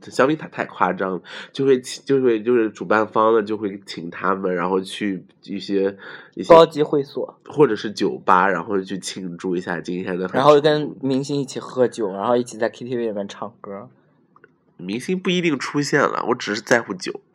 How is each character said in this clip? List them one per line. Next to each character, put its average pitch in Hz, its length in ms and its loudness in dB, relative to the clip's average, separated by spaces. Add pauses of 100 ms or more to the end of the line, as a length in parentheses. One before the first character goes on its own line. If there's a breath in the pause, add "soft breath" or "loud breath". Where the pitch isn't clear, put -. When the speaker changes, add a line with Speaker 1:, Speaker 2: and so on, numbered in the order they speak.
Speaker 1:
香 127 220 2
槟 156 120 2
塔 156 100 -14
太 - 160 -8
夸 92 300 0
张 95 180 -4
了， 87 100 -6 (300 loud breath)
就 135 140 -2
会 131 160 4
请， - 240 -14
就 139 160 2
会， 117 200 2
就 120 140 2
是 110 140 2
主 104 160 -10
办 107 200 2
方 110 280 4
呢 110 100 4
就 107 140 -4
会 104 280 -6
请 82 240 -10
他 95 240 -2
们， 95 220 -2
然 87 140 -2
后 95 100 2
去 95 460 -6 (180)
一 98 160 -10
些， 98 340 0 (420 loud breath)
一 - 80 -8
些 170 100 8
Speaker 2:
高 165 120 10
级 156 160 -4
会 151 220 0
所。 - 340 -10 (120)
Speaker 1:
或 143 180 4
者 107 80 0
是 104 160 -6
酒 98 200 0 (120)
吧， 95 240 6
然 87 160 0
后 98 160 -2
去 95 180 -6
庆 90 400 -10
祝 90 200 -2
一 - 20 -2
下 90 220 -4
今 90 200 -6
天 92 160 -6
的。 92 140 -4
Speaker 2:
然 127 100 0
后 143 200 8
跟 151 400 0
明 131 200 0
星 143 160 -4
一 139 80 -2
起 120 140 -10
喝 123 260 0
酒， 107 280 -4
然 98 120 -4
后 120 120 2
一 123 80 0
起 113 120 -16
在 113 120 -2
K - 160 -12
T 123 100 -6
V 117 120 -2
里 110 40 -4
面 101 160 -6
唱 101 320 -12
歌。 104 300 -14 (880)
Speaker 1:
明 95 200 -6
星 185 220 -4
不 185 100 -2
一 180 120 2
定 151 180 0
出 - 220 -2
现 143 180 2
了， 87 300 2
我 127 60 2
只 104 200 -4
是 - 60 -6
在 120 200 4
乎 107 120 -8
酒。 95 260 -8 (160)